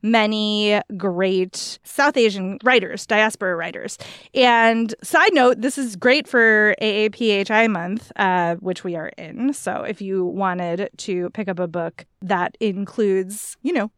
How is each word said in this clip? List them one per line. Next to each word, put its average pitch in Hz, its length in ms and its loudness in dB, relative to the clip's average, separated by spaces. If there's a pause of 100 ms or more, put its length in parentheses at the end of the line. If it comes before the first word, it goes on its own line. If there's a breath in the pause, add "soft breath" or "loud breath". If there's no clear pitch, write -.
many 214 800 0 (160)
great 185 840 -2
South - 340 0
Asian 196 460 0
writers, 220 420 0
diaspora 214 500 0
writers. 165 440 -10 (340 loud breath)
And 226 720 4
side 359 320 4
note, 254 240 6
this 247 180 -2
is 233 200 -6
great 269 280 2
for 214 540 4
A 214 260 0
A 214 40 0
P 220 220 -2
H 196 200 0
I 220 160 4
month, 190 480 -4
uh, 180 400 0
which 185 280 -8
we 175 120 -6
are 160 220 -8
in. 240 360 -4
So - 300 -6
if - 180 -8
you 190 240 -2
wanted 180 640 -4 (100)
to 180 320 -4
pick 202 180 -6
up 180 100 -6
a 180 80 -2
book 165 380 -8 (160)
that 180 400 -2
includes, 196 1000 -2
you 320 120 -2
know 214 240 -2